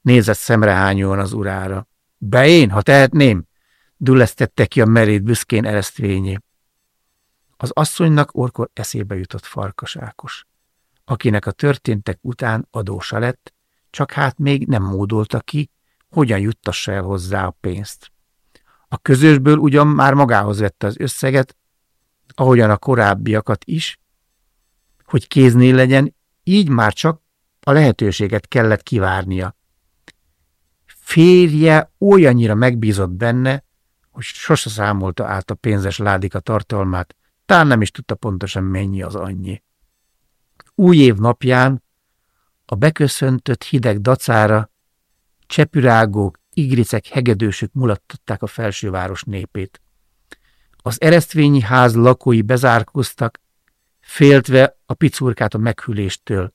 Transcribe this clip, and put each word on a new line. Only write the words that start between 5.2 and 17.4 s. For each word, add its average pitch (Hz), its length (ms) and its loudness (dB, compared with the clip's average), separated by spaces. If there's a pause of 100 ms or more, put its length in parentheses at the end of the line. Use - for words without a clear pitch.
büszkén 110 420 -2
Eresztvényi. 98 760 -6 (1160)
Az - 140 -8
asszonynak 151 640 -2
orkor 123 380 -6
eszébe 104 440 -10
jutott 92 280 -12
Farkas - 520 -12
Ákos, - 500 -18 (580)
akinek 107 420 -2
a 104 40 -6
történtek 107 720 -4
után 113 500 -6
adósa 101 480 -8
lett, 123 360 -8 (360)
csak - 200 -8
hát 143 280 -4
még 139 280 -2
nem 113 160 -2
módolta 101 580 -4
ki, 147 300 -8 (380)
hogyan 117 300 0
juttassa 101 540 -6
el 98 100 -6
hozzá 95 440 -6